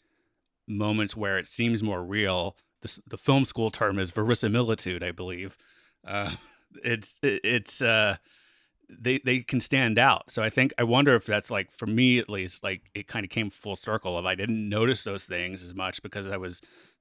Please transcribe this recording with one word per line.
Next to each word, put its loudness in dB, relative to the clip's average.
moments -2
where -2
it -4
seems 0
more -2
real, -2
the -12
s-, -8
the -12
film 4
school -2
term 0
is -2
verisimilitude, 0
I -4
believe. -10
Uh, -4
<laughs> -20
it's, -4
it, 2
it's, -2
uh, 4
they, -2
they 2
can -2
stand 2
out. 4
So -2
I 0
think, 2
I 2
wonder 6
if 2
that's, -2
like, -4
for -10
me 4
at -4
least, -6
like, -6
it -12
kinda -6
came -4
full -10
circle -4
of -4
I 0
didn't -2
notice 2
those -6
things -8
as -14
much -8
because -10
I -6
was -10